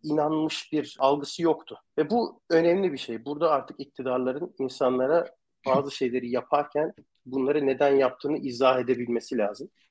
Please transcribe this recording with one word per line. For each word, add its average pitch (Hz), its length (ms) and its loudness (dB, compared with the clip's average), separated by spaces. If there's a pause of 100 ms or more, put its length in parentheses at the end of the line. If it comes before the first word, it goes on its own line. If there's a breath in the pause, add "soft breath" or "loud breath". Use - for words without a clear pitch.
inanmış 156 680 -2
bir 151 280 -4
algısı 139 440 0
yoktu. 156 340 -2 (200)
Ve 151 120 0
bu 226 400 -2
önemli 170 440 4
bir 135 40 -6
şey. 113 280 -10
Burada 147 260 0
artık 135 280 -2
iktidarların 131 800 -4
insanlara 131 680 0 (380)
bazı 139 260 2
şeyleri 123 380 -2
yaparken 147 640 -2 (320)
bunları 135 400 0
neden 139 300 4
yaptığını 139 420 0
izah 127 420 2
edebilmesi 120 580 -2
lazım. 104 320 -4 (220)